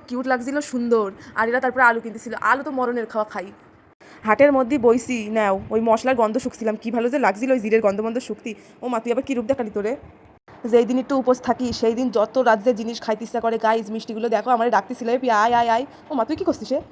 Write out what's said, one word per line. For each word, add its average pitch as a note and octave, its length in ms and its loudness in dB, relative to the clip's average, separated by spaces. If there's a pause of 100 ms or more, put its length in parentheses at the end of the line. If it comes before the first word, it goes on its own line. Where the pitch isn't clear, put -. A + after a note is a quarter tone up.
কিউট B3+ 200 -6
লাগছিল, C4 340 -2
সুন্দর। A#3 500 0 (240)
আর A3+ 140 0
এরা B3 100 0
তারপরে B3+ 240 2
আলু A#3 180 4
কিনতেছিল, A3+ 400 -10
আলু B3+ 220 2
তো D4+ 80 -6
মরণের B3 340 -2
খাওয়া A3 200 -4
খাই। G3+ 260 -10 (720)
হাটের B3 280 6
মধ্যে C4 260 2
বইছি A#3 520 2
নাও, G#3 300 2 (100)
ওই A3 120 0
মশলার A#3 340 2
গন্ধ A3 220 2
শুকছিলাম, A3+ 380 -4
কী A3 160 -8
ভালো A#3+ 180 0
যে C#4+ 100 0
লাগছিল A3 320 0
ওই C4 80 2
জিরের A3 220 2
গন্ধ G3+ 200 2
মন্ধ A3+ 160 -4
শুকতি। A3 380 -8 (260)
ও A#3 60 -8
মা, B3 120 -2
তুই A#3 120 -4
আবার B3 120 0
কী C4+ 100 -6
রূপ A#3+ 120 -2
দেখালি A#3 240 -2
তোরে? G#3 260 -4 (720)
যেই A#3 200 4
দিন B3 120 0
একটু C4 200 -2
উপোস B3+ 240 2
থাকি A#3+ 320 -2
সেই A#3 200 0
দিন B3 160 -2
যত G#3+ 280 0
রাত A3 260 2
যে B3 100 2
জিনিস A3 280 -6
খাইতে A3 220 -4
ইচ্ছা A#3 160 -6
করে। A3+ 180 -2
গাইজ A3 340 0
মিষ্টিগুলো A3 380 -6
দেখো, G#3+ 200 0
আমার A#3+ 200 2
ডাকতেছিল, A3+ 400 0
"এই B3 80 2
পিয়া, A#3 240 2
আয়, A#3 120 4
আয়, A#3 160 2
আয়।" A#3 160 2 (240)
ও D#4 40 -6
মা, A#3 120 0
তুই D4+ 100 -4
কী F#4+ 80 -8
করছিস C4+ 280 -2
এ? C#4+ 100 0 (100)